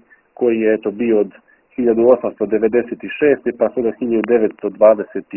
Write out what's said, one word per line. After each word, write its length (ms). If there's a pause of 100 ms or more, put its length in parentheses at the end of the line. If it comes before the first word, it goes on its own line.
(340)
koji 260
je, 140
eto, 160
bio 300
od 100 (460)
hiljadu 320
osamsto 380
devedeset 520 (200)
šeste 400
pa 160
sve 80
do 160
hiljadu 300
devetsto 400
dvadeset 560 (120)